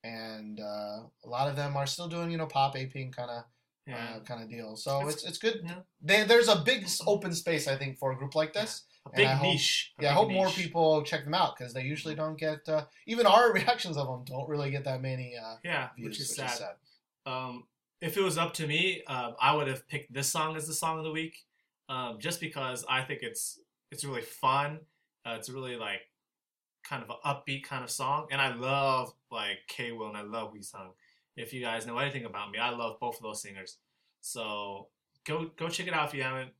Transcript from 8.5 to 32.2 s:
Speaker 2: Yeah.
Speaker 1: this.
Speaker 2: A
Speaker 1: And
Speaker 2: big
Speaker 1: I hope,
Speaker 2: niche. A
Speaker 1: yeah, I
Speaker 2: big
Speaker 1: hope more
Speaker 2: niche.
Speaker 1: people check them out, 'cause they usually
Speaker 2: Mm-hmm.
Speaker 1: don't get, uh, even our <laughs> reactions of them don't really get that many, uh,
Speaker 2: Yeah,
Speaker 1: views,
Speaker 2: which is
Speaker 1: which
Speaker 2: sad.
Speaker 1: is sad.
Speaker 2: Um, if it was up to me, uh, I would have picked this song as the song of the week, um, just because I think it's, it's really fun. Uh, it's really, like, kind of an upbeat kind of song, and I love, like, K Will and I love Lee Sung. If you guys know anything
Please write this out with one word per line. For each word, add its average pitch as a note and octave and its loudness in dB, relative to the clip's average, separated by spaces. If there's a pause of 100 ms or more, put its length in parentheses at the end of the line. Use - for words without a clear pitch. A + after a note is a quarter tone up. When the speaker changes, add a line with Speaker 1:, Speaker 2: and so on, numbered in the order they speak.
Speaker 2:
Yeah. G#3 0
Speaker 1:
this. - -6 (220)
Speaker 2:
A - -12
Speaker 1:
And - -8
Speaker 2:
big C3+ 8
Speaker 1:
I C3+ 6
hope, C#3 4
Speaker 2:
niche. - 2
A D3+ -2
Speaker 1:
yeah, D3 6
I - 6
Speaker 2:
big D#3+ 6
Speaker 1:
hope G#3+ 6
more F#3+ 6
Speaker 2:
niche. - 2
Speaker 1:
people D#3 4
check D3 -2
them D3 -2
out, F3+ 4
'cause B2 -10
they B2+ -4
usually D3+ -4
Speaker 2:
Mm-hmm. D#3 -2
Speaker 1:
don't D#3 -4
get, D#3 -2
uh, D3+ 2 (200)
even A#3 2
our A3 12
<laughs> F#3+ 6
reactions F#3+ 2
of C#3 0
them B2+ -6
don't C#3 -6
really C#3+ 0
get C3+ -4
that C3 -2
many, B2+ -4
uh, A2+ -10
Speaker 2:
Yeah, D#3+ -2
Speaker 1:
views, A2+ -10
Speaker 2:
which G#2+ -8
is C3+ -4
Speaker 1:
which - -4
Speaker 2:
sad. C3+ -4
Speaker 1:
is - -2
sad. F#2+ -8 (500)
Speaker 2:
Um, B2 -8 (340)
if E3 -2
it G3 4
was E3+ 2
up E3 2
to D#3+ -2
me, F3 2
uh, B2+ -4
I C#3 8
would C#3+ 2
have C3 -4
picked - -8
this C3+ 0
song D#3+ 0
as D3+ -6
the D#3 -4
song D#3+ 0
of D#3 -6
the D#3 -4
week, E3 -6 (420)
um, B2 -4
just E3+ -4
because C3+ -6
I C3 2
think C3+ -6
it's, - -8 (300)
it's C3+ -10
really C3 -4
fun. C#3+ 0 (440)
Uh, A#2 -6
it's A2 -10
really, B2+ -8
like, G2+ -6 (800)
kind C3 -6
of A2+ -14
an A#2 -6
upbeat C3+ -2
kind C3 -6
of A#2 -12
song, C#3 0
and C#3 0
I C3 2
love, C3 2 (180)
like, G#2 -4 (100)
K A#2+ -6
Will A2 -8
and G#2 -10
I G#2 -8
love G#2+ -6
Lee G#2 -18
Sung. F#2+ -14 (460)
If A#2 -10
you B2+ -8
guys A2+ -4
know A#2+ -6
anything C3+ -2